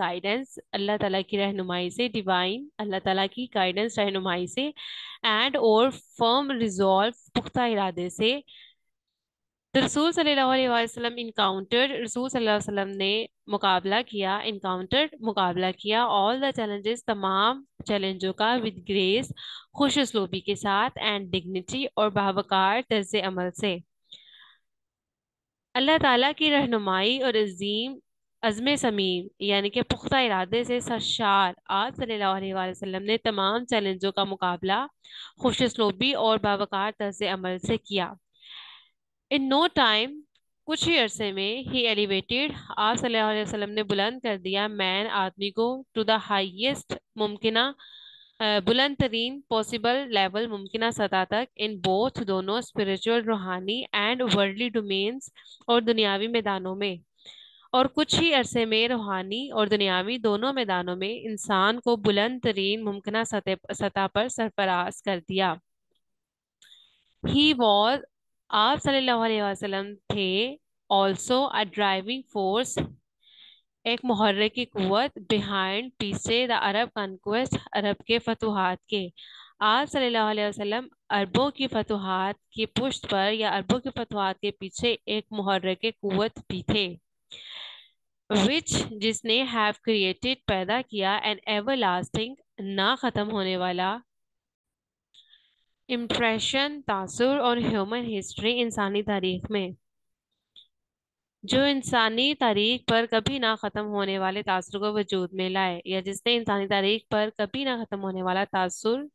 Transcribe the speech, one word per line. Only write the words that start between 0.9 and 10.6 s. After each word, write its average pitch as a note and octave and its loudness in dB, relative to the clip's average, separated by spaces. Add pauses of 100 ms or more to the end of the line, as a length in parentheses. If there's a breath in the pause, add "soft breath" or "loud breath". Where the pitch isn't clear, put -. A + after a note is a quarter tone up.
ताला G3 0
की G#3 -4
रहनुमाई F#3 -2
से, A#3+ -2
divine, G3 0
अल्लाह G3+ -4
ताला F#3+ 2
की B3 -8
guidance, G3 0
रहनुमाई F#3+ 0
से, C#4+ -4 (520 loud breath)
and A#3 2
और A3+ 6
firm C4 0
resolve, G3+ 2 (200)
पुख्ता B3 -2
इरादे F#3 -2
से, B3 0 (1300 loud breath)
the C4 4
रसूल D#4 0
सल्लल्लाहु C#4+ 2
अलैहि C4 2